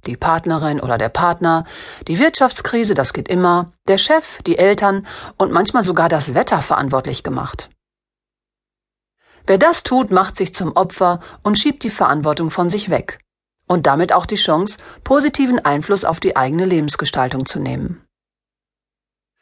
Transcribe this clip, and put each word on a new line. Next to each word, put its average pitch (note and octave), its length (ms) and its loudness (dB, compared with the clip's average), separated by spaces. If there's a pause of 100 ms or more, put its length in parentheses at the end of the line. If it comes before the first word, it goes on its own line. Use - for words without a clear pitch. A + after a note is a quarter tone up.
die B2 100 -8
Partnerin D#3+ 640 0
oder A#2+ 180 -2
der A2 120 -2
Partner, E3+ 560 0 (420)
die E3 100 -2
Wirtschaftskrise, A#3+ 760 0
das C3 180 0
geht - 160 -8
immer, F3 420 2 (160)
der G3 120 4
Chef, - 440 0
die - 160 0
Eltern G3 480 2 (300)
und - 160 0
manchmal G#3 320 2
sogar E3+ 240 2
das D3 260 -2
Wetter F#3+ 280 0
verantwortlich C3+ 600 -2
gemacht. - 480 -8 (1800)
Wer G3 120 4
das D#4+ 240 4
tut, B3+ 280 0
macht F#3+ 260 2
sich F3+ 180 -4
zum F3 200 -6
Opfer F3+ 460 0 (220)
und G#3 160 0
schiebt C#4+ 240 -2
die A3+ 80 -4
Verantwortung D#3 600 0
von F3 200 0
sich G#3 180 -6
weg. - 300 -4 (480)
Und F3 180 0
damit D3+ 260 2
auch F3 140 4
die G#3+ 120 -4
Chance, F3 420 0 (240)
positiven C4+ 600 2
Einfluss D#3 440 0
auf E3 120 0
die - 160 0
eigene D#3 300 0
Lebensgestaltung C#3+ 800 -2
zu - 160 -8
nehmen. C3 420 -6 (1400)